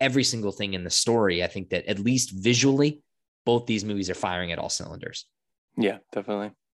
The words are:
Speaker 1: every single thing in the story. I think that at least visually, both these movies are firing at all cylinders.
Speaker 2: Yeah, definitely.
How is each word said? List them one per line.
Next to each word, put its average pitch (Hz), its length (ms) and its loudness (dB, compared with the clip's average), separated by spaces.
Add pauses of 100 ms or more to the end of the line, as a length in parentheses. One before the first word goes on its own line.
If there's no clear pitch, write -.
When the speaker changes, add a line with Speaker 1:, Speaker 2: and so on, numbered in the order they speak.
Speaker 1:
every 131 240 2
single 113 280 -2
thing 98 220 -4
in 90 100 -4
the 82 60 -6
story. 98 540 2
I - 20 0
think 95 240 -8
that 90 160 -2
at 101 140 -2
least 123 320 2
visually, 135 720 4 (440)
both 117 200 2
these 107 180 0
movies 98 260 -4
are 90 40 -2
firing 90 380 -4
at 82 60 -4
all - 100 -6
cylinders. - 580 -8 (500)
Speaker 2:
Yeah, 107 220 0 (140)
definitely. 104 380 -4 (280)